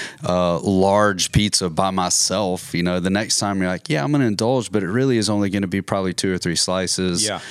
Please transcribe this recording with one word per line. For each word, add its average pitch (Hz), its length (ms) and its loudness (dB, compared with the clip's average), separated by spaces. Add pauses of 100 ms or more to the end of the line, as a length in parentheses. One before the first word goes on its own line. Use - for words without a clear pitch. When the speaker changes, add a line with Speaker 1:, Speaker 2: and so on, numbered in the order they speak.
(280)
Speaker 1:
uh, 90 320 2
large 98 720 4
pizza 98 380 2
by 95 220 0
myself," 92 840 -2
you 120 80 0
know, 90 180 0
the 90 120 0
next 107 260 0
time 101 220 -2
you're 92 100 0
like, 90 200 -6
"Yeah, 151 140 0
I'm 143 80 -2
gonna 143 140 2
indulge, 110 460 0
but 104 100 0
it 92 60 -4
really 123 320 2
is 101 100 0
only 101 220 0
gonna 98 160 0
be 95 160 -2
probably 95 320 -2
two 95 180 -2
or 90 60 -2
three 85 160 -2
slices 92 680 -2
Speaker 2:
Yeah. 98 280 -4